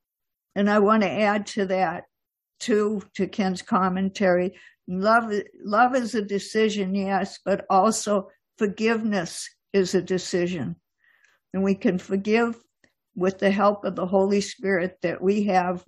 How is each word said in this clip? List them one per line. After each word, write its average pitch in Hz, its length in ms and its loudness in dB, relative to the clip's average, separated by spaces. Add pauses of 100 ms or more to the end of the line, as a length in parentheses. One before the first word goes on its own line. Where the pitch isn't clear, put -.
(560)
And 202 140 2
I 208 80 4
want 214 240 4
to 185 80 0
add 208 380 0
to 202 180 -4
that, 185 380 -2 (560)
too, 214 420 0 (120)
to 190 120 -2
Ken's 185 340 -2
commentary. 185 960 0 (300)
Love, 214 460 2 (320)
love 240 320 2
is 233 180 -2
a 220 80 0
decision, 202 720 -2
yes, 196 500 -2
but 196 240 -2
also 202 600 2 (280)
forgiveness 214 920 -2 (220)
is 190 240 2
a 180 60 2
decision. 175 720 -4 (760)
And 190 120 -2
we 196 100 2
can 190 240 0
forgive 214 580 -2 (600)
with 185 240 -2
the 196 100 4
help 202 340 2
of 196 120 -6
the 180 100 -4
Holy 196 340 2
Spirit 190 640 -4
that 170 180 -4
we 202 240 0
have 180 420 0